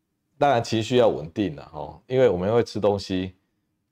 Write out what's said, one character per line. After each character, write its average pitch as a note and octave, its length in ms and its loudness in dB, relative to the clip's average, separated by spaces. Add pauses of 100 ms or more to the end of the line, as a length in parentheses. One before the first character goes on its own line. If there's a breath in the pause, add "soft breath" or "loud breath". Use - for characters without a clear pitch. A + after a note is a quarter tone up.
(380)
当 C#3+ 120 2
然 A#2 140 2
情 A2 180 -2
绪 B2 140 0
要 A#2 120 6
稳 D#2 240 -4
定 F#2 220 -2
了， C#2+ 200 -16
哦， D2+ 320 -14
因 B2+ 120 -2
为 B2 120 6
我 F2+ 80 0
们 F#2 120 -2
会 A2+ 140 2
吃 - 160 -10
东 G2+ 180 2
西， F#2+ 360 -6 (580)